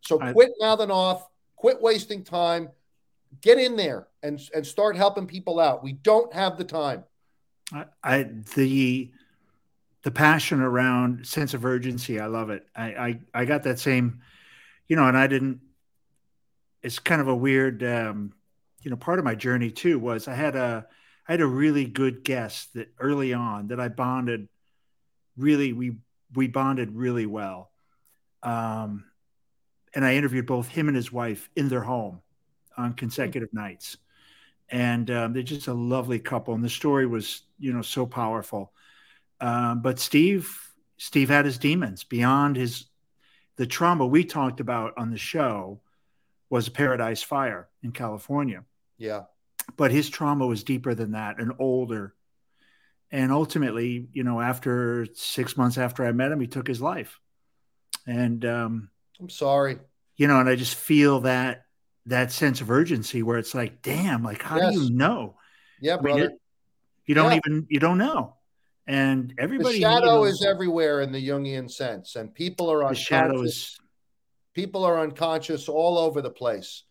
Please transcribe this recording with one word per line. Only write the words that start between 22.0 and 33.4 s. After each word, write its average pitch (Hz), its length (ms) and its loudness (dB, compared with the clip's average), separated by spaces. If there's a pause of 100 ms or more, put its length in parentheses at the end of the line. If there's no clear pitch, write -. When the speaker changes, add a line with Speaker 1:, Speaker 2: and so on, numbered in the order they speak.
Speaker 2:
guest 123 500 -6
that 113 160 -12 (100)
early 135 340 0
on 110 340 -6
that 120 120 -6
I 123 80 -4
bonded 120 600 -4 (880)
really, 143 360 2
we, 123 240 -6 (380)
we 131 120 2
bonded 131 480 -2
really 120 320 -2
well. 104 440 -10 (720)
Um, 110 640 -4 (880)
and 139 100 0
I 131 120 4
interviewed 127 320 0
both 123 200 -2
him 151 200 -2
and 143 100 2
his 120 140 -4
wife 117 440 -6
in 139 140 0
their 123 140 -2
home 107 380 -6 (560)
on 120 160 -4
consecutive 120 600 -6